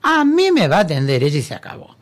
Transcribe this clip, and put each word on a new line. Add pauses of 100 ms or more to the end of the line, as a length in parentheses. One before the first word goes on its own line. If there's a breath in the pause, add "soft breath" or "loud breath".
a
mí
me
va
a
atender
ella
y
se
acabó.